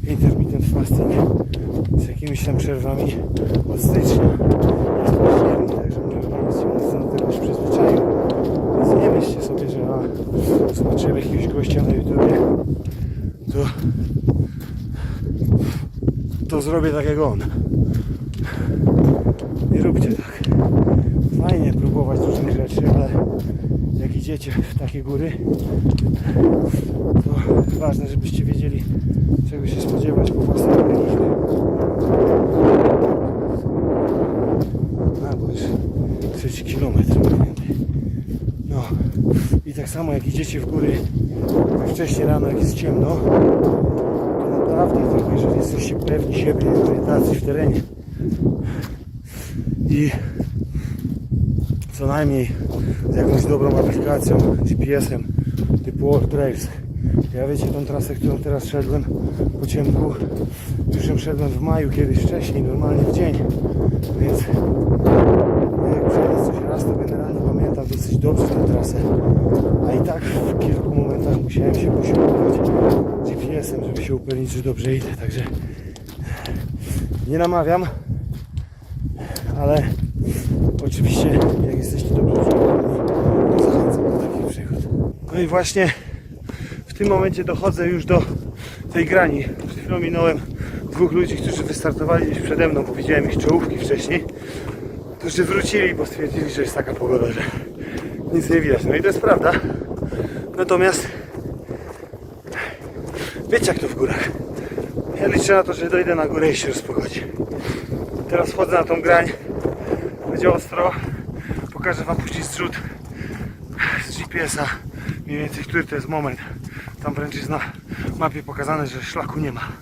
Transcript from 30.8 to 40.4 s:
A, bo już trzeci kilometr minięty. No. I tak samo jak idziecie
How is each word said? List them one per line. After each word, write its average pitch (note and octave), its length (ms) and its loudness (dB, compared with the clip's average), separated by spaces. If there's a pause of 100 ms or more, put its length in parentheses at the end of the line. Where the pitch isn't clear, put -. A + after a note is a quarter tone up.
A, - 40 0
bo - 160 -2
już - 100 -4 (760)
trzeci - 260 -6
kilometr C3+ 540 2
minięty. - 440 4 (1080)
No. - 140 -2 (840)
I D3 80 -8
tak C#3 160 -6
samo D#3 240 -2
jak C#3 140 -2
idziecie D3+ 320 -2